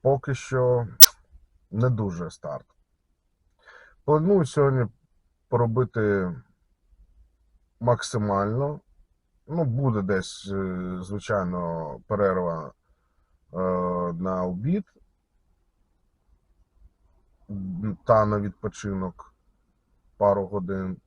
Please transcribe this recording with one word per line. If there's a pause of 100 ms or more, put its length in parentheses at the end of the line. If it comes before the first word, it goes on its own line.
Поки
що (800)
не
дуже
старт. (1400)
Планую
сьогодні (640)
поробити (1500)
максимально. (680)
Ну,
буде
десь,
е,
звичайно,
перерва, (800)
е, (540)
на
обід (3250)
та
на
відпочинок (840)
пару
годин. (100)